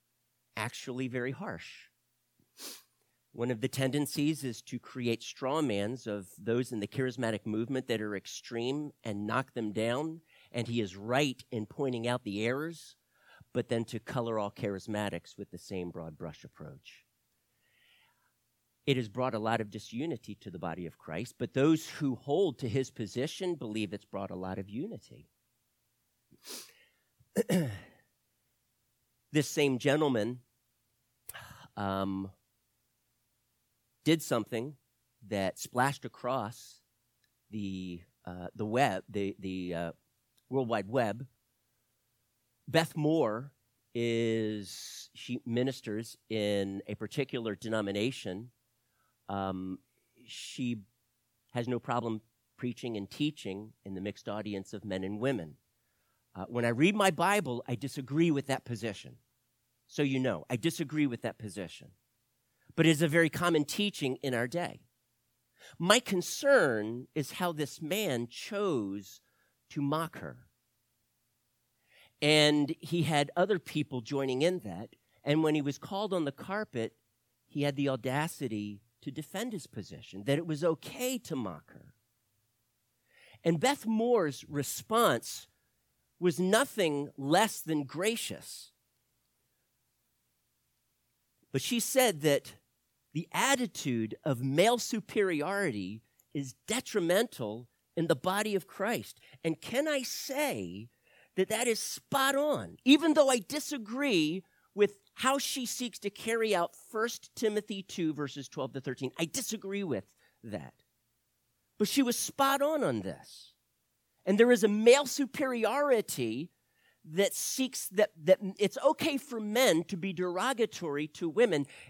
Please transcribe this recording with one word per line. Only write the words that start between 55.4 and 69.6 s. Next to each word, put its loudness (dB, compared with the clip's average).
Uh, -8
when -2
I 4
read 4
my 4
Bible, 0
I -2
disagree 0
with 0
that -2
position. -8
So -2
you 2
know, 0
I -2
disagree 0
with -2
that -6
position. -10
But 6
it 8
is 4
a 4
very 6
common 2
teaching -2
in 0
our 0
day. -6
My 6
concern 2
is -4
how -2
this -6
man 0
chose -4